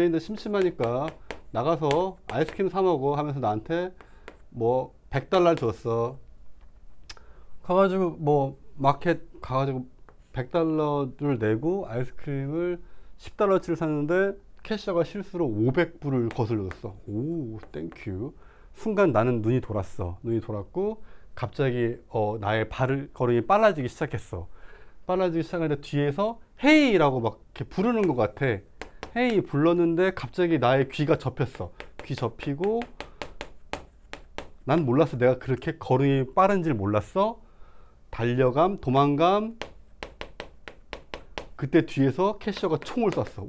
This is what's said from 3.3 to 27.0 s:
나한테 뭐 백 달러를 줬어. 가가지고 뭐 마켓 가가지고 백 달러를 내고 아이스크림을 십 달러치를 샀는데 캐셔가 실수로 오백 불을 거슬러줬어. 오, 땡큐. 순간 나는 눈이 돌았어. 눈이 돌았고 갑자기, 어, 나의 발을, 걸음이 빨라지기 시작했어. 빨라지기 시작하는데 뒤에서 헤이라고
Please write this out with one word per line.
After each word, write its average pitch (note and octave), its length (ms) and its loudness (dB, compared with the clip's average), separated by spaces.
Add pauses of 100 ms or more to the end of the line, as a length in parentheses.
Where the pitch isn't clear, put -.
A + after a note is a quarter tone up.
나한테 D#3+ 540 -2 (560)
뭐 B2 440 0 (180)
백 C3+ 180 -2
달러를 F3 260 6
줬어. A#2 640 -2 (1500)
가가지고 F#3 560 2
뭐 D3 380 2 (180)
마켓 C#3+ 460 2 (200)
가가지고 C3 460 -2 (460)
백 B2+ 180 -6
달러를 D3 880 0
내고 C3 480 0
아이스크림을 D3 960 -4 (360)
십 - 200 -16
달러치를 F#3 400 4
샀는데 E3 600 2 (260)
캐셔가 F#3+ 420 0
실수로 F#3 400 -4
오백 C3 560 2
불을 C3 280 0
거슬러줬어. G#2 680 -4 (120)
오, A#2 520 -6 (120)
땡큐. F#2 640 -8 (400)
순간 G3 400 2
나는 A#2 280 4
눈이 A#2 200 2
돌았어. F#2+ 640 -6
눈이 A2+ 180 -2
돌았고 F3+ 600 -6 (320)
갑자기, B2 640 -2 (120)
어, G#2+ 320 -2
나의 A2 260 0
발을, C3+ 460 -2
걸음이 A#2+ 340 2
빨라지기 G3 400 4
시작했어. A2+ 600 -6 (600)
빨라지기 F3+ 360 2
시작하는데 D#3 380 -2
뒤에서 D3 600 0 (220)
헤이라고 G#3+ 580 6